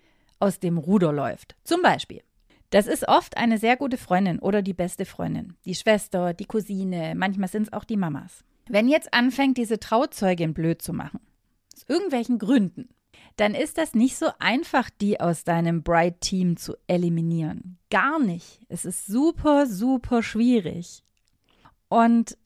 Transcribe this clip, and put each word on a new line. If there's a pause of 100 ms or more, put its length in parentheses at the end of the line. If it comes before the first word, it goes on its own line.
(400)
aus
dem
Ruder
läuft,
zum
Beispiel, (480)
das
ist
oft
eine
sehr
gute
Freundin
oder
die
beste
Freundin, (100)
die
Schwester,
die
Cousine,
manchmal
sind's
auch
die
Mamas. (240)
Wenn
jetzt
anfängt,
diese
Trauzeugin
blöd
zu
machen, (520)
aus
irgendwelchen
Gründen, (480)
dann
ist
das
nicht
so (120)
einfach,
die
aus
deinem
Bride-Team
zu (120)
eliminieren. (120)
Gar
nicht.
Es
ist
super,
super
schwierig. (840)
Und